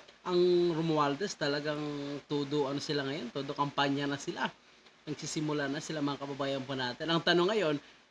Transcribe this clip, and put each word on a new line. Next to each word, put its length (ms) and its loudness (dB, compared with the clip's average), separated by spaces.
ang 480 4
Romualdez 640 2
talagang 400 0
todo, 400 0
ano 160 -2
sila 240 -2
ngayon, 240 -4
todo 240 -6
kampanya 560 0
na 80 -2
sila. 320 -4
Nagsisimula 640 -2
na 80 -4
sila, 240 -6
mga 160 -2
kababayan 480 -4
po 80 -4
natin. 400 -2
Ang 80 2
tanong 320 4
ngayon, 240 2